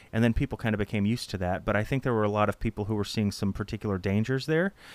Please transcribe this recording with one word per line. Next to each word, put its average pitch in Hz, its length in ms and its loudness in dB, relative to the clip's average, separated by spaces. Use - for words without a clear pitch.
And 113 120 2
then 117 100 6
people 131 240 -2
kind 110 160 0
of 104 60 0
became 101 260 0
used 117 240 -2
to 98 80 -6
that. 90 260 -2
But 104 120 0
I 107 80 2
think 135 180 -2
there 127 120 0
were 107 100 2
a 104 60 4
lot 104 200 4
of - 100 -2
people 107 260 -2
who 110 100 -2
were 101 100 0
seeing 101 260 0
some 98 220 -2
particular 101 460 -4
dangers 110 480 0
there. 170 260 2